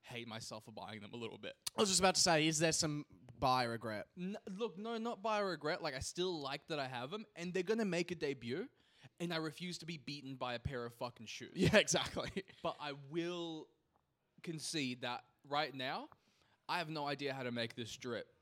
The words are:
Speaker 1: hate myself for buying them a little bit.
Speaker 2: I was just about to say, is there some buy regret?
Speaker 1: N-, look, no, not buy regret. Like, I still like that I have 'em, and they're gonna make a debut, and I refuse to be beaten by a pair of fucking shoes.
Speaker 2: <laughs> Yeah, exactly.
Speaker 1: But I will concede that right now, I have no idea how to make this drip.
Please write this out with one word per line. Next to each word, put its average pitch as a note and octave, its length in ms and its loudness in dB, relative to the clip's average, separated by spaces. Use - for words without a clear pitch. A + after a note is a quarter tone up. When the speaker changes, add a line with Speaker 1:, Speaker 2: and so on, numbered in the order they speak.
Speaker 1:
hate A#2 260 -8
myself A2+ 380 -8
for A#2 80 -16
buying G#2 300 -8
them G#2+ 100 -12
a A#2 60 -8
little A2+ 180 -6
bit. G2+ 160 -8
Speaker 2:
I A3 60 2
was G3+ 80 4
just F3+ 100 6
about F#3 140 8
to - 60 4
say, D#3 260 8
is D#3+ 140 4
there D#3+ 120 6
some D3 320 2
buy B2+ 240 6
regret? A2 420 -2
Speaker 1:
N-, F#3+ 200 -4
look, G3 220 -4
no, A3+ 180 -4
not A3 260 -4
buy G#3+ 180 2
regret. E3 420 0
Like, D3+ 120 -2
I C3 40 -4
still F3 420 0
like C#3 280 -4
that D#3 100 0
I C#3+ 80 0
have C3 260 -4
'em, G#3+ 140 -6
and F3 160 -4
they're F#3 100 2
gonna A3 220 4
make F3 260 2
a F3+ 40 -2
debut, C#3+ 540 -2
and E3+ 140 -2
I - 20 0
refuse D#3+ 420 -4
to - 80 -12
be E3 120 -6
beaten C3+ 380 -8
by B2 180 -2
a A#2+ 60 -2
pair B2 260 -4
of A#2 80 -10
fucking A#2+ 320 -8
shoes. - 260 -10
Speaker 2:
<laughs> - 20 -18
Yeah, F3+ 220 6
exactly. D#3 540 4
Speaker 1:
But E3 180 0
I D3 120 -6
will E3+ 560 -4
concede C#3 600 -2
that B2 220 -2
right C#3+ 280 2
now, D3 340 -2
I E3+ 80 2
have D#3+ 100 -2
no D3+ 180 -2
idea C#3 280 0
how C3 80 -6
to B2 100 -2
make A#2 240 0
this A2+ 200 -6
drip. A#2 320 -6